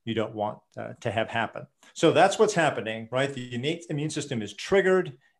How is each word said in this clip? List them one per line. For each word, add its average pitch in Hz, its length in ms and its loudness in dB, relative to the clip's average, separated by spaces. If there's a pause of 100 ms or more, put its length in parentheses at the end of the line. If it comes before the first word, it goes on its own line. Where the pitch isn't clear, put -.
you 117 80 -4
don't 110 220 -4
want, 107 240 -6 (180)
uh, 113 240 -10
to 120 80 -4
have 110 180 0
happen. - 380 -4 (280)
So 160 180 4
that's 180 260 4
what's - 160 4
happening, 113 580 -2
right? 139 220 0
The 123 220 -10
innate 151 340 -4
immune 151 220 -4
system 139 320 -4
is 98 100 -8
triggered, 185 640 2 (220)